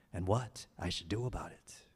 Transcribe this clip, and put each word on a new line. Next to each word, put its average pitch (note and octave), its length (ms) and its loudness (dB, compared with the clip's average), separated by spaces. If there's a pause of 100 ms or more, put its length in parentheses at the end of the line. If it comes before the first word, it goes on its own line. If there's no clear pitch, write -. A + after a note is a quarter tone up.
(140)
and F2 140 0
what A2+ 400 2 (120)
I F2 100 0
should F2 200 -2
do A2+ 160 2
about - 260 -2
it? - 240 -18 (200)